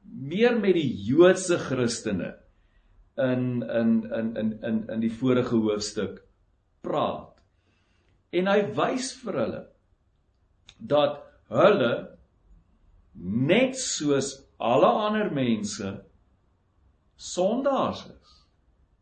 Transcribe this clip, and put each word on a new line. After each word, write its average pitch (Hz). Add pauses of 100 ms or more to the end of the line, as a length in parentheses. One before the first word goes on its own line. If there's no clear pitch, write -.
meer 202
met 196
die 160 (180)
Joodse 160
Christene 113 (840)
in, 127
in, 113 (120)
in, 113
in, 110
in, 113
in 113
die 113
vorige 123
hoofstuk 104 (600)
praat. 123 (960)
En 185
hy 202 (120)
wys 190
vir 185
hulle - (1160)
dat 143 (300)
hulle 135 (1200)
net 139
soos - (200)
alle 139 (100)
ander 208
mense 110 (1300)
sondaars 233
is. - (680)